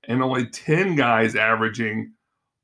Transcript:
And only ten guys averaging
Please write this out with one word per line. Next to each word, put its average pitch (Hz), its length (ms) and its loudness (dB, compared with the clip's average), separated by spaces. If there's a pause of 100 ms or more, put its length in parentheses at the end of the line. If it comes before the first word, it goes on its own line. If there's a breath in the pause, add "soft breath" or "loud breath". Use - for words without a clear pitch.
And 127 160 0
only 127 240 -2
ten 175 480 -2
guys 113 400 2
averaging 110 800 -2 (500)